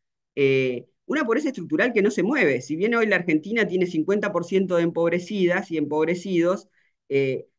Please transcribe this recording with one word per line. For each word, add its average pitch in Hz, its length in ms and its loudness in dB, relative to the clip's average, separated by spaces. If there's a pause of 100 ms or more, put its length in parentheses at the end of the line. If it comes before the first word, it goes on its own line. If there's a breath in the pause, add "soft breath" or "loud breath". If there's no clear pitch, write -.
(360)
eh, 131 500 2 (220)
una 294 180 -2
pobreza 254 220 0
estructural 185 440 -2
que 202 120 2
no 214 80 2
se 196 100 -2
mueve. 180 400 2
Si 147 140 -8
bien 208 180 0
hoy 226 140 2
la 196 80 2
Argentina 180 520 0
tiene 175 200 0
cincuenta 196 440 -2
por 175 140 -2
ciento 185 300 0
de 170 80 4
empobrecidas 175 880 0
y 160 60 -2
empobrecidos, 170 920 0 (400)
eh, 135 380 0 (120)